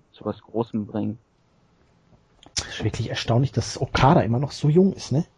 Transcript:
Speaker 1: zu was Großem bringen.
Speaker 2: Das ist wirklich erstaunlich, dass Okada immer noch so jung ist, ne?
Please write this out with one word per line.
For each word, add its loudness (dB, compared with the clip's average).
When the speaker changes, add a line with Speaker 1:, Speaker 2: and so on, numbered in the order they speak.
Speaker 1:
zu -18
was -6
Großem -4
bringen. -6
Speaker 2:
Das -6
ist -10
wirklich -4
erstaunlich, 0
dass -6
Okada 4
immer 0
noch -4
so 0
jung 6
ist, -8
ne? 0